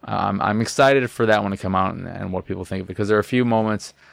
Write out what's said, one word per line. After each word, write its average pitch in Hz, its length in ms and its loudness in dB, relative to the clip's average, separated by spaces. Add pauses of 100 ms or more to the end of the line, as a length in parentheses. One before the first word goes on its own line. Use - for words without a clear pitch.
um, 101 360 -2
I'm 104 200 2
excited 135 500 2
for 117 160 0
that 107 160 4
one 101 80 -2
to 98 60 -2
come 95 180 -4
out 95 200 0
and, 90 140 -10
and 95 240 -8
what 90 140 -6
people 92 180 -8
think 95 180 -6
of 92 80 -12
it, 92 40 -12
'cause 101 140 -2
there 107 80 4
are 107 40 4
a 101 40 0
few 123 200 0
moments, 110 480 0 (200)